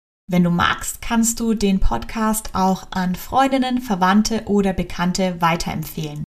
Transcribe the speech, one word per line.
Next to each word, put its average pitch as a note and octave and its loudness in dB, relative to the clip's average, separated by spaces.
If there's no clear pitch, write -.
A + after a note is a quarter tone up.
Wenn F3+ 4
du F3 2
magst, - -2
kannst A3+ 0
du A3+ -2
den G3+ 2
Podcast A3 0
auch F#3+ 0
an F3+ -2
Freundinnen, B3+ 0
Verwandte G#3 2
oder G3 2
Bekannte F3+ -2
weiterempfehlen. D#3+ -4